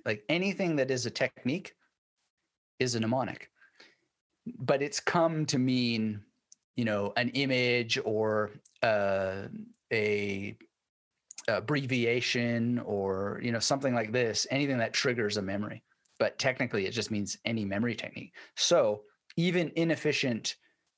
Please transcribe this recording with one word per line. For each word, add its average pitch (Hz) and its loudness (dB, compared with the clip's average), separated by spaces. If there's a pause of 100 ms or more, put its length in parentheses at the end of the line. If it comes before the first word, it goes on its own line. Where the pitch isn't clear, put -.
Like, 107 -4
anything 175 0
that 135 2
is 123 0
a 113 -2
technique - -4 (1040)
is 127 0
a 113 2
mnemonic. 120 -2 (1080)
But 135 0
it's 147 -4
come 165 2
to 139 0
mean, 117 2 (560)
you 120 0
know, 101 0
an 120 2
image 123 2
or, 107 2 (320)
uh, 98 2 (500)
a 104 0 (920)
abbreviation 120 0
or, 98 -2
you 120 -2
know, 113 0
something 135 0
like 110 0
this, 117 0
anything 139 0
that 113 0
triggers 113 0
a 104 0
memory. 104 -6 (360)
But 107 0
technically, 120 0
it 101 -4
just 110 -2
means 104 -2
any 113 -2
memory 104 -2
technique. - -10 (220)
So 123 4 (340)
even 170 2
inefficient, 143 0 (420)